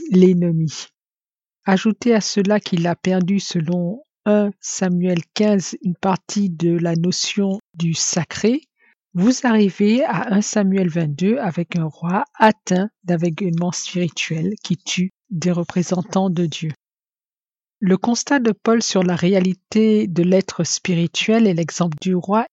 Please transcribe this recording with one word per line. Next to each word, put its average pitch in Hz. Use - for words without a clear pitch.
l'ennemi. 175
Ajoutez 214
à 202
cela 202
qu'il 175
a 170
perdu, 185
selon 175
un 208
Samuel 180
quinze, 208
une 180
partie 196
de 170
la 170
notion 196
du 165
sacré, -
vous 190
arrivez 214
à 196
un 208
Samuel 190
vingt-deux 165
avec 175
un 160
roi 180
atteint 208
d'aveuglement 175
spirituel 175
qui 175
tue -
des 180
représentants 180
de 175
Dieu. 156
Le 185
constat 240
de 226
Paul 226
sur -
la 175
réalité 202
de 170
l'être 185
spirituel 185
et 185
l'exemple 165
du 185
roi 202